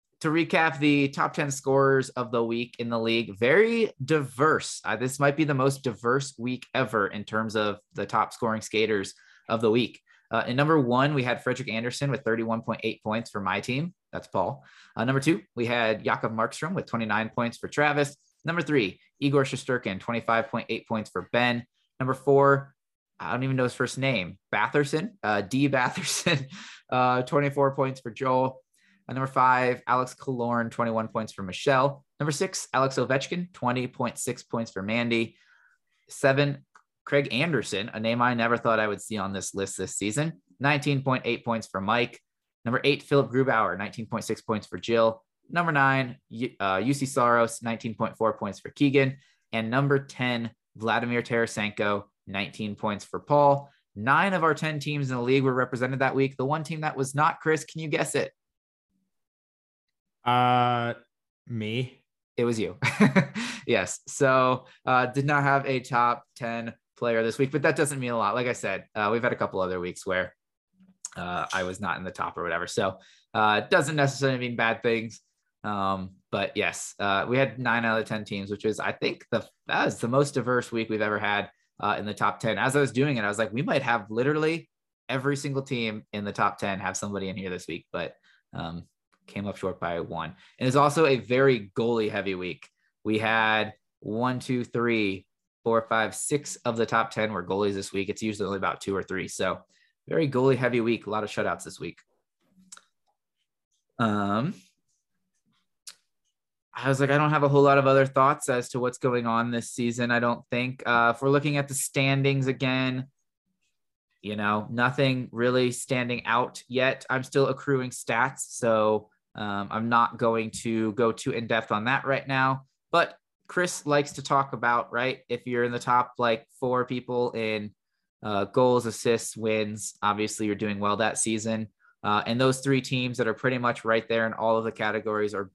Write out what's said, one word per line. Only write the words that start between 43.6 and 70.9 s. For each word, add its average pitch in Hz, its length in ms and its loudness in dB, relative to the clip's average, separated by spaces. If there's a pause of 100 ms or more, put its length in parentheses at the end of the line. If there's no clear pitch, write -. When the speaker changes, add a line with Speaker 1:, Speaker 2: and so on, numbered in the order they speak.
Speaker 1:
nineteen 104 280 -8
point 110 180 -6
six - 160 -4
points - 260 -4
for - 100 -10
Jill. 113 460 2 (260)
Number 165 220 0
nine, 135 460 2 (120)
Y-, 117 300 -8
uh, 95 260 0
U 135 80 2
C 139 140 -2
Saros, 120 560 2
nineteen 117 320 -6
point 107 220 -4
four 110 200 0
points 101 220 -8
for - 120 -14
Keegan. 135 480 2 (340)
And 113 180 -2
number 139 300 2
ten, 123 500 -4 (240)
Vladimir 117 480 0
Tarasenko, 107 840 -2 (200)
nineteen 101 480 -6
points 104 300 -6
for - 160 -8
Paul. 143 500 4 (240)
Nine 151 400 2
of 170 80 0
our 156 120 4
ten 151 260 -4
teams 143 320 -2
in 131 40 -2
the 120 60 -2
league 131 220 4
were 131 100 2
represented 127 460 -2
that 131 160 2
week. 135 200 0
The 131 80 -2
one 151 200 -2
team 156 160 -8
that 156 160 -4
was 135 180 -4
not, 156 240 2
Chris, 156 260 0
can - 160 -12
you 160 80 -6
guess 147 280 -2
it? 113 160 -2 (1900)
Speaker 2:
Uh, 123 720 4 (520)
me. 117 560 -6 (340)
Speaker 1:
It 120 80 0
was 117 140 0
you. 90 240 -4
<laughs> 131 40 2 (800)
Yes. 104 380 0
So, 131 600 2 (180)
uh, 127 220 4
did 131 180 -2
not 143 180 2
have 139 240 2
a 131 140 -2
top 120 440 0 (120)
ten 117 380 -8 (220)
player 117 280 2
this 113 120 -2
week, 135 140 2
but 143 120 -2
that 156 120 4
doesn't 143 240 0
mean 123 140 -4
a 120 40 -2
lot. 104 200 0
Like 123 100 0
I 123 60 0
said, 98 320 -4 (100)
uh, 104 180 0
we've 117 100 0
had 120 100 2
a - 40 -4
couple 98 240 -2
other 92 200 -2
weeks 87 260 -8
where, 92 280 -2 (840)